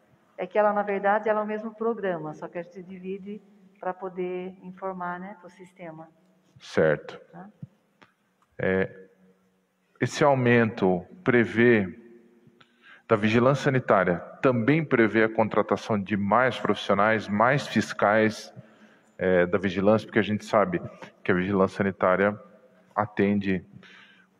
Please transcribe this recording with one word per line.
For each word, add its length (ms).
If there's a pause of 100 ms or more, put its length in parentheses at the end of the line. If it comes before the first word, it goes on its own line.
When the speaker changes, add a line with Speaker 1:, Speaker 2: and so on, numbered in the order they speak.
(380)
Speaker 1:
É 100
que 100
ela, 140
na 100
verdade, 460
ela 140
é 20
o 20
mesmo 300
programa, 580
só 140
que 100
a 40
gente 220
divide 580 (380)
pra 140
poder 680
informar, 580
né, 220
pro 80
sistema. 580 (520)
Speaker 2:
Certo. 600 (120)
Speaker 1:
Tá? 180 (1080)
Speaker 2:
É, 500 (920)
esse 240
aumento 800 (180)
prevê, 760 (1080)
da 120
vigilância 480
sanitária, 540 (220)
também 440
prevê 400
a 40
contratação 720
de 140
mais 420
profissionais, 720
mais 400
fiscais, 840 (640)
é, 280
da 120
vigilância, 500
porque 120
a 40
gente 220
sabe 360 (400)
que 80
a 60
vigilância 400
sanitária 640 (560)
atende 680 (760)